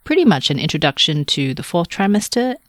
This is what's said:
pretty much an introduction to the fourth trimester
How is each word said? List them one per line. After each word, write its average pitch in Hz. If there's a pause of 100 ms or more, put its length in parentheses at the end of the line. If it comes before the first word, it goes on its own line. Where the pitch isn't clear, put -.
pretty 330
much 156
an 143
introduction 151
to 135
the -
fourth 170
trimester 208 (140)